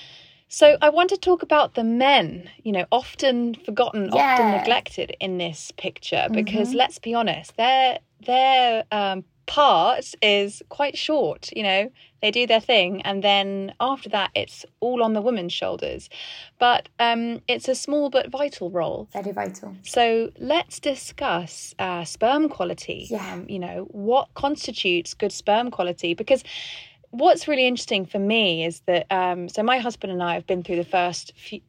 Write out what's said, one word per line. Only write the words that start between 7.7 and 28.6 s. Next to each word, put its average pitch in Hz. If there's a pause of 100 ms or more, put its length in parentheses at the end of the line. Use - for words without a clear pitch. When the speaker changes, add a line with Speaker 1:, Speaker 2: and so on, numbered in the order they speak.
Speaker 1:
their, 247
um, 196 (220)
part 226
is 202
quite -
short, 262
you 220
know, 202 (300)
they 214
do 240
their 220
thing, 190
and 196
then 196
after 269
that, 202
it's - (140)
all 240
on 220
the 208
woman's 202
shoulders. - (480)
But, 240 (120)
um, 233
it's 233
a 262
small 285
but 247
vital 262
role. 175
Speaker 2:
Very 202
vital. 196
Speaker 1:
So 226
let's 302
discuss, 233
uh, 180
sperm 285
quality. -
Speaker 2:
Yeah. 190
Speaker 1:
Um, 175
you 196
know, 180
what 220
constitutes 220
good 202
sperm 233
quality? 180
Because 175 (640)
what's 311
really 262
interesting 233
for 202
me 196